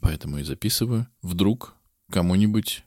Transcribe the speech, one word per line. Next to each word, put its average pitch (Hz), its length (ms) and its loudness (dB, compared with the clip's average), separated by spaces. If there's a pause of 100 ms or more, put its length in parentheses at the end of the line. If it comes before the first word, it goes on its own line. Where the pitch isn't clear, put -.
поэтому 73 380 -4
и 71 40 -6
записываю. 113 640 -2 (140)
Вдруг 90 520 -2 (360)
кому-нибудь 101 760 2